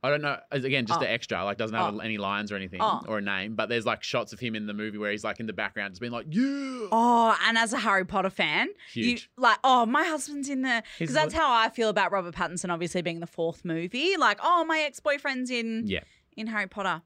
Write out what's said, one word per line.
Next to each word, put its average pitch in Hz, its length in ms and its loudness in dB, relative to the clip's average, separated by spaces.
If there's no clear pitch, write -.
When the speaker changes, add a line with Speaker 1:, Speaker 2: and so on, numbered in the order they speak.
Speaker 1:
I 135 80 2
don't 151 100 2
know. 143 160 -2
As, 139 120 -2
again, 135 220 0
just 165 160 0
Speaker 2:
Oh. - 20 2
Speaker 1:
an 95 60 0
extra, 107 340 -2
like, 101 140 -2
doesn't 110 180 -4
have 104 200 0
Speaker 2:
Oh. - 20 -6
Speaker 1:
any 107 220 -4
lines 101 320 -2
or 104 40 -6
anything 95 280 -8
Speaker 2:
Oh. 185 240 0
Speaker 1:
or 110 100 -2
a 101 40 -2
name, 101 340 -4
but 110 120 -2
there's, 117 180 0
like, 113 180 0
shots 117 280 -2
of 110 80 -16
him 117 160 -4
in 107 120 -6
the 104 60 -6
movie 107 260 -6
where 104 100 -2
he's, 104 140 -4
like, 107 160 -4
in 113 80 -6
the 104 60 -6
background 101 400 -6
just 92 80 -12
being 120 120 -6
like, 120 160 -8
"Yeah." 262 640 -2
Speaker 2:
Oh, 233 440 6
and 226 100 2
as 226 160 2
a 269 60 0
Harry 196 260 2
Potter 190 240 0
fan, 185 380 0
you, 226 120 -2
Speaker 1:
Huge. 240 320 -2
Speaker 2:
like, 240 260 6
"Oh, 254 240 6
my 285 160 2
husband's 294 460 -4
in 262 120 -2
the," 240 220 0
'cause - 0 -
Speaker 1:
He's 165 140 -2
Speaker 2:
that's 302 200 2
Speaker 1:
li- 320 60 0
Speaker 2:
how 294 120 4
I 226 180 6
feel 226 200 2
about 185 220 2
Robert 175 240 -2
Pattinson, 180 360 -2
obviously 170 300 -2
being 165 200 -4
the 165 60 -10
fourth 165 380 -4
movie. 185 520 0
Like, 233 260 4
"Oh, 339 220 4
my 320 160 0
ex-boyfriend's 277 680 -2
in, 226 380 -2
Speaker 1:
Yeah. 185 140 -2
Speaker 2:
in 220 80 -8
Harry 214 220 -4
Potter." 190 380 -2